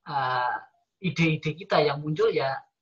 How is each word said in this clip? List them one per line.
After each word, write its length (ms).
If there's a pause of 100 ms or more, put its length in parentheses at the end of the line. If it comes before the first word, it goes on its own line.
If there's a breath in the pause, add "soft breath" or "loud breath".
eh, 500 (460)
ide-ide 560
kita 240
yang 200
muncul 280
ya 240 (280)